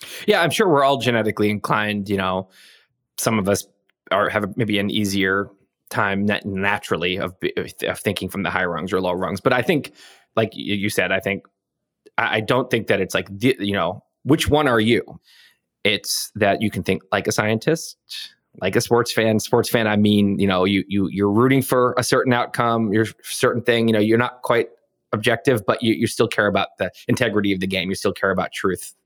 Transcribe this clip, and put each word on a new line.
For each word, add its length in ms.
Yeah, 140
I'm 100
sure 180
we're 160
all 140
genetically 520
inclined, 580
you 80
know, 320
some 220
of 80
us 180
are, 160
have 280
maybe 220
an 100
easier 640
time 360
nat-, 200
naturally 720
of, 160
of 160
thinking 300
from 160
the 60
high 140
rungs 280
or 80
low 120
rungs. 280
But 120
I 100
think, 300
like 160
y-, 220
you 160
said, 200
I 80
think, 260
I, 200
I 40
don't 300
think 160
that 140
it's 140
like, 120
the, 220
you 140
know, 320
which 260
one 200
are 120
you? 220
It's 520
that 260
you 100
can 120
think 280
like 160
a 60
scientist, 640
like 160
a 60
sports 300
fan. 260
Sports 320
fan, 160
I 100
mean, 420
you 80
know, 180
you, 220
you, 240
you're 200
rooting 320
for 340
a 80
certain 300
outcome, 580
you're 120
a 180
certain 400
thing, 260
you 60
know, 60
you're 180
not 240
quite 260
objective, 520
but 180
you, 120
you 120
still 220
care 180
about 220
the 120
integrity 460
of 60
the 60
game. 220
You 60
still 180
care 180
about 220
truth 420